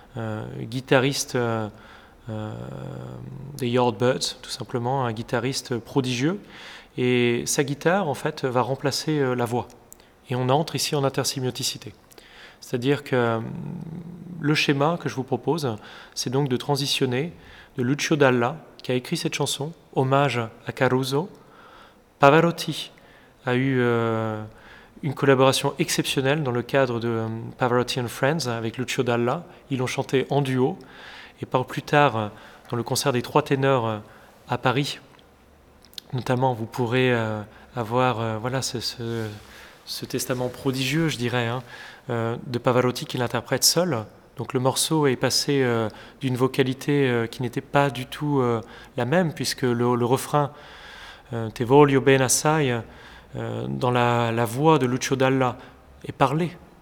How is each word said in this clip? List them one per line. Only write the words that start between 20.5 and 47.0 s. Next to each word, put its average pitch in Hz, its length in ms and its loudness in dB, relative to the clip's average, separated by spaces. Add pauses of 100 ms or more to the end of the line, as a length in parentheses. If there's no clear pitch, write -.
à 123 60 -6
Caruso. 131 580 0 (880)
Pavarotti 160 760 4 (540)
a 123 80 0
eu, 131 260 2
euh, 113 640 0 (600)
une 139 100 -2
collaboration 135 640 4
exceptionnelle 151 640 0
dans 131 100 -2
le 120 120 0
cadre 123 360 2
de, 117 80 -2
euh, 113 200 -2 (320)
Pavarotti 123 420 2
and 117 60 -4
Friends 139 400 0
avec 117 320 -4
Lucio 127 240 -2
Dalla. 120 400 0 (260)
Ils 135 80 -2
l'ont 127 80 0
chanté 127 460 0
en 139 100 4
duo. 131 380 2 (600)
Et 117 60 -8
par 127 200 0
plus - 180 -8
tard, 143 340 4
euh, 107 100 -2 (440)
dans 120 60 -2
le 117 40 0
concert 127 320 0
des 120 80 2
Trois 147 220 2
Ténors, 135 440 2
euh, 107 120 -4 (500)
à 120 80 0
Paris, 135 420 0 (1120)
notamment, 127 420 0
vous 110 100 -8
pourrez, 127 480 0
euh, 110 260 -2 (360)
avoir, 120 440 0
euh, 113 200 -4
voilà, 127 240 -4
ce, - 160 -6
ce, 117 480 -6 (580)
ce - 200 -10
testament 127 440 -4
prodigieux, 135 600 -2
je 117 80 -4
dirais, 120 280 0
hein, 123 160 -4 (480)
euh, 117 280 -2 (100)
de 120 100 -4
Pavarotti 123 480 2
qui - 140 -6
l'interprète 123 440 -2
seul. 160 400 2 (340)
Donc 117 160 -6
le 135 60 0
morceau 143 480 2
est 127 80 4
passé, 135 480 0
euh, 113 260 2 (320)
d'une 127 160 0
vocalité, 131 720 2